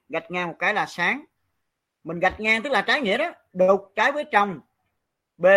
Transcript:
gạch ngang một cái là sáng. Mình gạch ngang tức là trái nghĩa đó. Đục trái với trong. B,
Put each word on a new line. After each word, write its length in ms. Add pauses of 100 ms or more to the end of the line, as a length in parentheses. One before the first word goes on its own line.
gạch 220
ngang 160
một 120
cái 140
là 120
sáng. 400 (800)
Mình 160
gạch 200
ngang 220
tức 100
là 100
trái 200
nghĩa 160
đó. 140 (220)
Đục 420
trái 160
với 200
trong. 280 (800)
B, 80 (120)